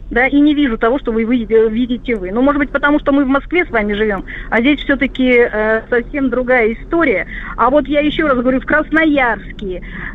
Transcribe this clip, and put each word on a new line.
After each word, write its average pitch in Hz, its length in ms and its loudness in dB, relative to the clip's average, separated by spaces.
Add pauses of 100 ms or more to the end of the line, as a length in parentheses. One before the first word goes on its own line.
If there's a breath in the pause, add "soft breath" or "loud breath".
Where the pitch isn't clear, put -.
да, 240 180 0
и 285 120 2
не 294 160 4
вижу 262 220 0
того, 233 220 2
что - 120 -6
вы, 220 140 0
вы, 233 180 0
э, 220 240 2
видите 233 480 -4
вы. 185 160 -6
Ну, 233 100 0
может 277 180 2
быть, 285 100 -2
потому 285 320 2
что 285 100 0
мы 277 140 4
в - 20 -2
Москве 294 380 0
с - 40 -10
вами 208 220 0
живём, 202 320 -2 (260 loud breath)
а 226 120 0
здесь 277 180 2
всё-таки, 254 500 0
э, 220 600 2
совсем 247 400 -2
другая 240 460 2
история. 269 520 -2 (300 loud breath)
А 233 120 2
вот 277 200 2
я 294 100 0
ещё 302 300 0
раз 262 80 2
говорю, 254 240 0
в - 40 -10
Красноярске, 285 1160 0 (340 loud breath)